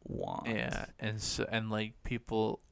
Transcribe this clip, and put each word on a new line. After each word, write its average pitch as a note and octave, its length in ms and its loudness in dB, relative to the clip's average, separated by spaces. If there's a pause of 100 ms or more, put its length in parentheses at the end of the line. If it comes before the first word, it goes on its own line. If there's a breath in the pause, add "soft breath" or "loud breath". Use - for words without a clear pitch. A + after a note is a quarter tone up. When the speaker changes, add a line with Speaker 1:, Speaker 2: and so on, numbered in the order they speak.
Speaker 1:
want. - 420 -2
Speaker 2:
Yeah, - 380 0 (120)
and G#2+ 240 -2
so, - 300 2
and, A2 180 2
like, G#2+ 340 -2
people A2 580 0 (100)